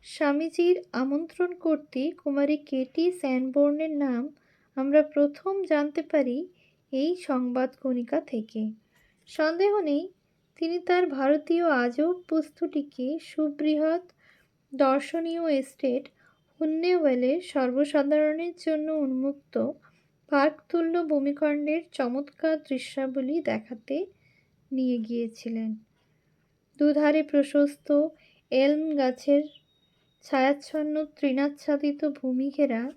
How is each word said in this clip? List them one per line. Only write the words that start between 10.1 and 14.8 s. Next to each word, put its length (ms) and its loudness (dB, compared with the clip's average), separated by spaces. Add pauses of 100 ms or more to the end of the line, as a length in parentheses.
তিনি 220 -4
তার 280 2
ভারতীয় 640 2
আজব 600 0
বস্তুটিকে 920 -4
সুবৃহৎ 880 -2 (640)
দর্শনীয় 760 0